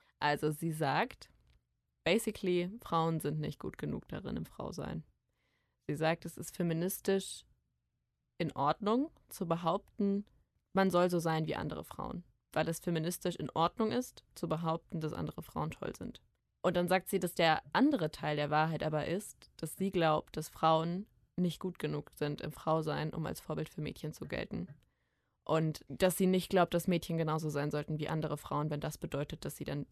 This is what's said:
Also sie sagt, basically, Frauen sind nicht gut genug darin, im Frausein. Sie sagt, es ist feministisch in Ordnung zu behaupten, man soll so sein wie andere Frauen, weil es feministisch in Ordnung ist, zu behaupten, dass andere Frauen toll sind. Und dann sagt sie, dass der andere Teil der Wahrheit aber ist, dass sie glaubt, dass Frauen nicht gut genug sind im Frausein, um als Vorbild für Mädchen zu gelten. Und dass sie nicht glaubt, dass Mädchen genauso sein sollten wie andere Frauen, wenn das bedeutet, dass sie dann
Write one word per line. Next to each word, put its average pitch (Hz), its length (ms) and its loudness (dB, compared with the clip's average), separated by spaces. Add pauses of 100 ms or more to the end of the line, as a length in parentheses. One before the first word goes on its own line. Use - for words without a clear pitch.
(180)
Also 147 320 2
sie 160 220 -2
sagt, 156 580 0 (760)
basically, 180 680 2 (120)
Frauen 165 380 2
sind 156 200 -2
nicht 151 200 -4
gut - 180 -8
genug - 300 -6
darin, - 280 -6
im - 100 -6
Frausein. - 580 -8 (840)
Sie 147 80 -4
sagt, 160 280 0
es 165 120 -10
ist - 200 -12
feministisch 180 880 0 (960)
in 165 160 -2
Ordnung 214 540 2 (180)
zu - 180 -6
behaupten, 185 800 0 (480)
man 190 180 6
soll 180 200 6
so 175 100 2
sein 160 260 2
wie 156 80 -2
andere - 300 -4
Frauen, - 400 -8 (280)
weil 156 160 2
es 165 120 -4
feministisch 170 560 -2
in - 140 -6
Ordnung 190 420 2
ist, - 320 -4 (100)
zu - 140 -4
behaupten, 165 520 -2
dass 156 120 -4
andere 160 300 -6
Frauen 156 280 -4
toll - 260 -6
sind. - 240 -12 (440)
Und 185 120 2
dann 175 120 2
sagt 185 200 2
sie, 196 100 0
dass 175 160 -4
der 160 280 4 (100)
andere 190 380 4
Teil 151 260 -2
der 147 140 0
Wahrheit 156 320 2
aber 156 240 0
ist, - 500 -6
dass - 200 -8
sie 196 140 0
glaubt, 160 460 2
dass 156 120 -4
Frauen 165 580 2 (300)
nicht 180 240 0
gut 180 180 -6
genug 151 360 -2
sind 147 260 -2
im 151 120 -6
Frausein, 156 600 0
um 160 140 -4
als - 140 -6
Vorbild 156 280 -4
für - 120 -10
Mädchen 156 320 -6
zu - 140 -12
gelten. - 420 -6 (760)
Und 160 440 0
dass 180 280 2
sie 190 120 4
nicht 185 220 2
glaubt, 175 220 4
dass 170 140 2
Mädchen 170 320 2
genauso 156 320 0
sein 147 220 0
sollten 147 260 -2
wie - 100 -2
andere 156 280 -2
Frauen, 147 340 -2
wenn 147 100 -2
das 151 160 -4
bedeutet, 151 480 -6
dass 143 120 -8
sie - 80 -8
dann 147 280 -4